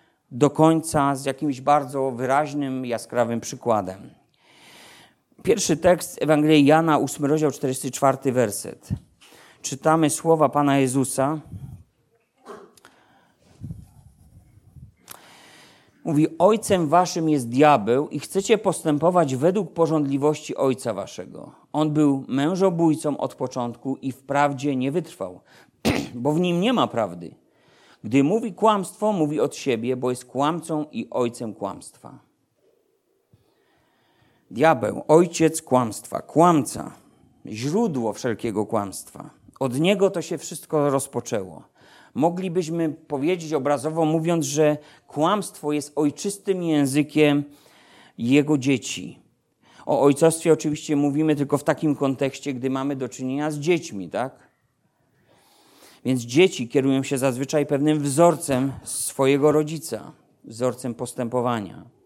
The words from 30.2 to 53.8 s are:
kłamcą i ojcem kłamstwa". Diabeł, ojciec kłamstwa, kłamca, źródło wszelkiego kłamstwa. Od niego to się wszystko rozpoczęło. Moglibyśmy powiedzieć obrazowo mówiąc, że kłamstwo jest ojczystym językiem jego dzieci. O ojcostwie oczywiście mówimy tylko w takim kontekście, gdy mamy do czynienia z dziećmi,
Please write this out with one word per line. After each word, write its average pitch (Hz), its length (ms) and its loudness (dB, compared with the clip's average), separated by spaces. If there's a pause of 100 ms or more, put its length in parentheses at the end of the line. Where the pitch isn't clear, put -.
kłamcą 151 680 -4
i - 180 -8
ojcem 117 440 -4
kłamstwa". - 640 -12 (2250)
Diabeł, 117 580 2
ojciec 160 540 4
kłamstwa, - 600 0
kłamca, 156 680 2 (540)
źródło 135 680 -2
wszelkiego 107 540 -4
kłamstwa. - 640 -8 (300)
Od 131 200 -2
niego 190 300 4
to 185 120 -4
się 160 160 -8
wszystko 147 520 -2
rozpoczęło. 117 720 -4 (520)
Moglibyśmy 170 760 -2
powiedzieć 156 640 -6
obrazowo 147 520 -2
mówiąc, 160 400 0
że 151 320 2 (300)
kłamstwo 160 640 -2
jest 147 240 -6
ojczystym 180 640 -2
językiem 147 800 2 (760)
jego 143 400 4
dzieci. 127 600 -4 (680)
O 139 140 0
ojcostwie 160 520 4
oczywiście 151 440 0
mówimy 147 400 2
tylko 143 220 -2
w - 60 -12
takim 151 320 0
kontekście, 135 580 -4
gdy 127 160 -6
mamy 135 260 -4
do 131 120 -6
czynienia 135 420 -6
z 151 80 -8
dziećmi, 143 500 -4